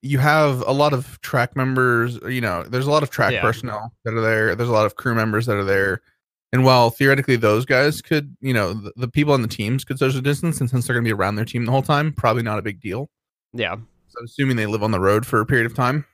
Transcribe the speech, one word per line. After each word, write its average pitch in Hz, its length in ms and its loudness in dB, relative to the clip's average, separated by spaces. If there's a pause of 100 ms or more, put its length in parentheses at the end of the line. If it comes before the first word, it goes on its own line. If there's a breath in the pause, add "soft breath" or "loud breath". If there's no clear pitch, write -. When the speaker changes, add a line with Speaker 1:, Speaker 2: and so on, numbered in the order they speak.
Speaker 1:
you 135 160 -2
have 147 440 4
a - 100 -2
lot 143 220 2
of - 280 -6
track - 340 -2
members, 127 640 0 (100)
you 127 140 -6
know, 90 220 -4
there's 127 240 -4
a 143 40 0
lot 151 120 2
of 135 80 -6
track 110 220 0
Speaker 2:
Yeah. 101 80 -2
Speaker 1:
personnel 113 520 -4 (100)
that 113 120 -4
are 113 60 -2
there. 110 340 2
There's 120 140 -2
a 120 40 0
lot 107 140 4
of 98 80 -4
crew 123 180 -4
members 110 320 0
that 117 120 0
are 101 60 -2
there. 98 380 0 (500)
And 127 140 4
while 123 240 6
theoretically 135 460 2
those 113 300 2
guys 143 360 0
could, 147 400 -4
you 135 120 -2
know, 101 200 0
the, 104 220 -10
the 123 120 -6
people 147 260 0
on 127 100 2
the 110 40 -2
teams 113 380 -4
could 131 140 -8
social 135 220 0
distance, 147 380 -2
and 131 80 0
since 123 200 -2
they're 123 80 0
gonna 117 100 0
be 113 80 0
around 101 220 0
their 107 100 -2
team 120 200 -6
the 113 60 -2
whole 131 120 2
time, 151 300 0
probably 120 280 0
not 107 160 -4
a 110 60 -6
big 101 180 -8
deal. 110 300 -8 (420)
Speaker 2:
Yeah. 101 220 -4
Speaker 1:
So - 440 -20
I'm 117 60 -14
assuming 131 320 -2
they 110 80 0
live 104 180 -2
on 110 80 2
the 98 80 0
road 98 260 2
for 113 140 0
a 107 60 0
period 117 220 2
of 113 80 -8
time. 131 380 0